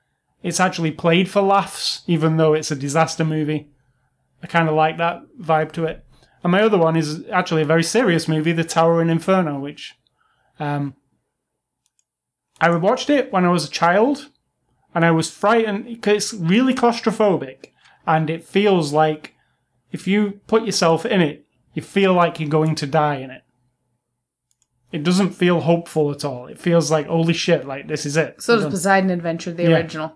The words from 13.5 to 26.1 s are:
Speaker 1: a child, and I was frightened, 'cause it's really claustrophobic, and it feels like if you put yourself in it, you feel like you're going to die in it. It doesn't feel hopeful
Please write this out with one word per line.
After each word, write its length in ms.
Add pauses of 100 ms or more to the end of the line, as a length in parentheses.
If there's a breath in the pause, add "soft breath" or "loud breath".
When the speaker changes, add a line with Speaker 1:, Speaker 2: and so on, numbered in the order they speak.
Speaker 1:
a 60
child, 580 (640)
and 120
I 60
was 200
frightened, 680
'cause 120
it's 200
really 400
claustrophobic, 1000 (340 soft breath)
and 240
it 140
feels 500
like 400 (580)
if 160
you 400
put 180
yourself 420
in 140
it, 240 (280)
you 80
feel 320
like 260
you're 100
going 260
to 120
die 280
in 160
it. 100 (1500)
It 120
doesn't 280
feel 300
hopeful 500